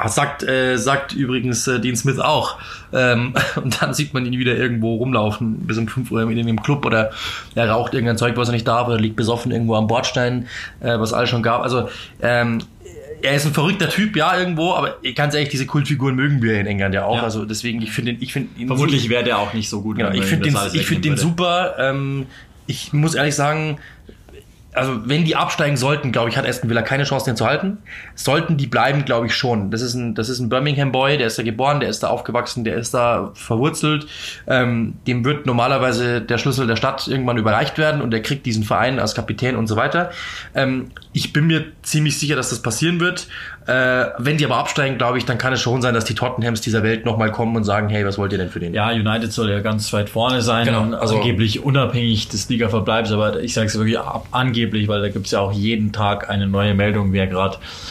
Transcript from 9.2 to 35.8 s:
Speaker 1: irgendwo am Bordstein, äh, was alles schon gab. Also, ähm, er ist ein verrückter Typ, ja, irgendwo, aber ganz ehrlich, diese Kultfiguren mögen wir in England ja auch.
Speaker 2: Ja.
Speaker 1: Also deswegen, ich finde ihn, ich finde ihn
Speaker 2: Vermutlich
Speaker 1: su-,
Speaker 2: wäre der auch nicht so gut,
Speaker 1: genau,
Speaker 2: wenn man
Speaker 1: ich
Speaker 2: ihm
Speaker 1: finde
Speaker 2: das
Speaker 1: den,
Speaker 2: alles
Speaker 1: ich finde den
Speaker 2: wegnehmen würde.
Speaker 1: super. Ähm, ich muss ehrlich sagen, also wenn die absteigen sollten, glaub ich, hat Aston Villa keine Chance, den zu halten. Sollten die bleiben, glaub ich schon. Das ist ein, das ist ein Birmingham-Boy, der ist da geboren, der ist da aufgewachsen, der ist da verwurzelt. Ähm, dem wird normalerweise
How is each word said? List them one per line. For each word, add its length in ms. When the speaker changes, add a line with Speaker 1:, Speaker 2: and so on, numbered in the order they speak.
Speaker 1:
irgendwo 240
am 140
Bordstein, 580
äh, 220
was 120
alles 160
schon 140
gab. 200
Also, 260
ähm, 360
er 120
ist 100
ein 100
verrückter 340
Typ, 260
ja, 240
irgendwo, 360
aber 240
ganz 180
ehrlich, 140
diese 180
Kultfiguren 480
mögen 280
wir 180
in 80
England 260
ja 120
auch. 100
Speaker 2:
Ja. 80
Speaker 1:
Also 200
deswegen, 380
ich 80
finde 220
ihn, 80
ich 120
finde 240
ihn 120
Speaker 2:
Vermutlich 340
Speaker 1:
su-, 60
Speaker 2:
wäre 160
der 140
auch 140
nicht 160
so 140
gut, 140
Speaker 1:
genau, 140
Speaker 2:
wenn 80
man 60
Speaker 1:
ich 80
Speaker 2:
ihm 60
Speaker 1:
finde 60
Speaker 2:
das 100
Speaker 1:
den, 60
Speaker 2:
alles 140
Speaker 1:
ich 120
finde 160
den 120
Speaker 2:
wegnehmen 220
würde. 300
Speaker 1:
super. 80
Ähm, 360
ich 220
muss 220
ehrlich 200
sagen, 440
also 340
wenn 160
die 100
absteigen 440
sollten, 340
glaub 160
ich, 80
hat 100
Aston 220
Villa 140
keine 220
Chance, 200
den 100
zu 120
halten. 320
Sollten 440
die 80
bleiben, 400
glaub 180
ich 100
schon. 360
Das 100
ist 140
ein, 200
das 140
ist 100
ein 120
Birmingham-Boy, 680
der 100
ist 120
da 40
geboren, 380
der 80
ist 140
da 60
aufgewachsen, 560
der 120
ist 160
da 420
verwurzelt. 720
Ähm, 600
dem 180
wird 220
normalerweise 760